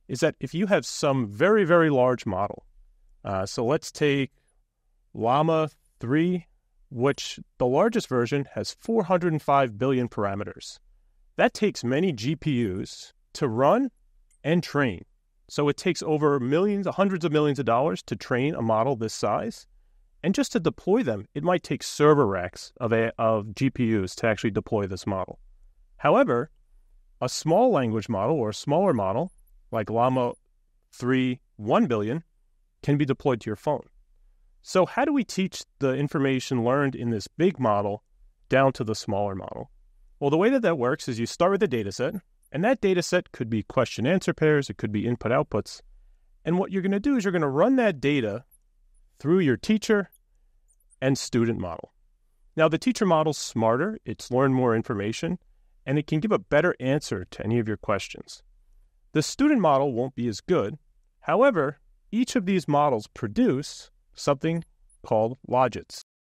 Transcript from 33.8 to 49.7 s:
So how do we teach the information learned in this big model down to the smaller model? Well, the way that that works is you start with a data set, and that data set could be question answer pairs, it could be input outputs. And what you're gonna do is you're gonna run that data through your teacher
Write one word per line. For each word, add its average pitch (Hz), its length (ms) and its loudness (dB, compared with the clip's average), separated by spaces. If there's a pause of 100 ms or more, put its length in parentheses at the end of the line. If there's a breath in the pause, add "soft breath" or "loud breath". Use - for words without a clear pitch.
So 185 240 2
how - 180 -2
do 311 80 0
we 277 140 0
teach - 380 -4 (160)
the 131 140 2
information 135 720 0
learned 135 320 0
in 117 140 -4
this 110 180 -4
big 170 320 0
model 104 440 0 (440)
down 135 260 4
to 127 120 -4
the 107 100 -2
smaller 101 400 -4
model? - 340 -12 (500)
Well, 143 100 2
the 147 80 2
way 202 120 4
that 269 120 2
that 170 160 2
works 127 320 -2
is 113 100 -4
you 117 60 0
start 170 260 2
with 196 120 0
a 202 40 0
data 113 240 -2
set, 135 220 -4 (400)
and 147 100 -2
that 254 160 2
data 190 240 2
set - 300 -2
could 117 160 -6
be 110 140 0
question - 440 -2
answer 180 260 0
pairs, 151 360 2
it 104 80 -8
could 107 160 -4
be 104 120 0
input 117 260 -2
outputs. 131 500 -2 (640)
And 170 120 0
what 190 140 -2
you're 190 100 -2
gonna 196 200 0
do 277 160 2
is 196 80 0
you're 190 80 0
gonna 156 160 2
run 180 260 4
that 208 240 2
data 123 460 0 (760)
through 170 200 2
your 135 180 4
teacher 214 520 0 (920)